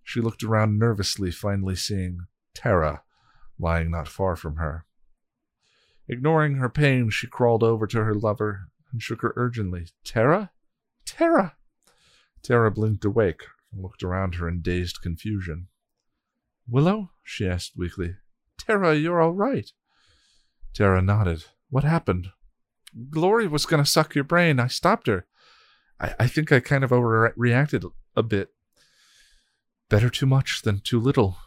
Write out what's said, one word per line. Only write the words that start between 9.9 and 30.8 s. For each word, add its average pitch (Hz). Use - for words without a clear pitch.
"Tara? 160
Tara!" 330
Tara 117
blinked 107
awake 101
and 95
looked 98
around 92
her 85
in 87
dazed 90
confusion. 87
"Willow?" 175
she -
asked 90
weakly. 87
"Tara, 190
you're 170
all 165
right." 202
Tara 95
nodded. 92
"What 135
happened?" 95
"Glory 190
was 147
gonna 147
suck -
your 139
brain. 165
I 123
stopped -
her. 95
I, -
I 123
think 156
I 123
kind 135
of 123
overreacted 120
a 117
bit." 101
"Better 107
too -
much 135
than 104
too 117